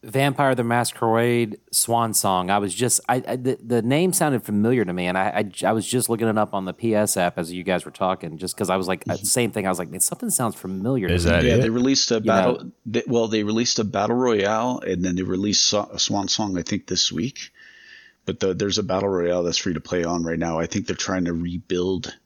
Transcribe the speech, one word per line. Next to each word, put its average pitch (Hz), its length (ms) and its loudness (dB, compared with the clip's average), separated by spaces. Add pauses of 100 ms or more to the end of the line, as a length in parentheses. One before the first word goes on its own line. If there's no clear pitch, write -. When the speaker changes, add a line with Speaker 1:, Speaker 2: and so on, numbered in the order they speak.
Speaker 1:
Vampire 135 520 2
the 120 100 0
Masquerade 117 920 2 (160)
Swan 117 400 0
Song. 92 380 0
I 101 80 4
was 101 160 -2
just, 120 340 0
I, 127 180 2
I, 113 100 -4
the, 127 240 -2
the 117 200 0
name 151 320 2
sounded 147 320 0
familiar 107 400 2
to 90 80 -4
me, 90 140 -2
and 90 100 0
I, 101 340 0 (120)
I, 90 60 0
I 104 40 4
was 110 160 0
just 120 220 0
looking 113 180 0
it 107 80 2
up 107 160 0
on 95 140 -4
the 90 80 -6
P 113 200 -2
S 107 220 2
app 87 220 0
as 85 120 -6
you 90 120 -8
guys 87 240 -2
were 85 40 -14
talking, 92 460 -2
just 87 180 -8
'cause 98 140 -2
I 92 80 2
was 92 100 0
like, 92 220 -2
uh, 90 60 -2
Speaker 2:
Mm-hmm. 95 100 -10
Speaker 1:
same 117 260 0
thing. 101 160 -4
I 95 40 0
was 90 80 0
like, 87 120 -6
"Man, 92 100 -8
something - 280 -2
sounds 120 280 -2
familiar 95 520 -2
to 90 60 4
Speaker 3:
Is 87 100 2
Speaker 1:
me." 85 80 4
Speaker 3:
that 87 120 4
Speaker 2:
Yeah, 120 100 4
Speaker 3:
it? 120 80 4
Speaker 2:
they 113 80 2
released 127 400 2
a 117 60 4
Speaker 1:
You 110 40 2
Speaker 2:
battle, 113 440 2
Speaker 1:
know? - 60 -12 (140)
Speaker 2:
they, 117 220 -2
well, 117 220 2
they 107 160 2
released 110 340 0
a 113 60 2
battle 104 320 0
royale, 113 680 2
and 90 160 0
then 90 140 0
they 92 60 -2
released 95 460 0
Sa-, 104 280 -2
Swan 98 320 -2
Song, 101 300 -2
I 85 40 -2
think, - 240 -4
this - 240 -2
week. 101 400 -6 (760)
But 95 140 -4
the, 95 120 2
there's 98 240 -2
a 107 60 0
battle 95 260 0
royale 87 340 0
that's 85 160 0
free 95 160 -2
to 76 60 -4
play 87 240 -2
on 85 180 -2
right 82 160 -2
now. 82 200 -2
I 82 80 -2
think 101 200 -4
they're 95 100 -6
trying 92 280 -2
to 87 80 -2
rebuild 87 840 -4 (100)